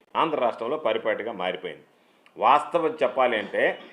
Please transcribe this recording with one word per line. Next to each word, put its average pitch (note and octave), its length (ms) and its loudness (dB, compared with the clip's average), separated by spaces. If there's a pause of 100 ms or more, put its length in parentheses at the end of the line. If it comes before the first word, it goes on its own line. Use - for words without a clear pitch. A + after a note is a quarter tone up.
(160)
ఆంధ్ర D3 240 2
రాష్ట్రంలో A#2 380 -2
పరిపాటిగా A2 540 -2
మారిపోయింది. F2+ 520 -6 (540)
వాస్తవం C#3+ 680 2
చెప్పాలి B2 340 2
అంటే G#2+ 420 -2 (140)